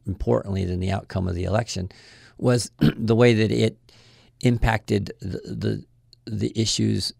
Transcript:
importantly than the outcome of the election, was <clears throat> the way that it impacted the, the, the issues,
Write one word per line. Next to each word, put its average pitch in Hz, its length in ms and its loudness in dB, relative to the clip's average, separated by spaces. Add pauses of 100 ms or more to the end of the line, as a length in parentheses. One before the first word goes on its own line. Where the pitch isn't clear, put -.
importantly 98 580 0
than 90 160 -2
the 95 120 -2
outcome 92 360 -4
of 92 60 -2
the 90 120 -4
election, 95 440 -2 (480)
was 123 380 0
<clears throat> - 40 -6
the 113 360 2
way 120 180 6
that 107 180 2
it 113 280 0 (640)
impacted 110 680 2 (100)
the, 95 220 -8
the, - 420 -6 (420)
the 107 320 -4
issues, 107 600 -2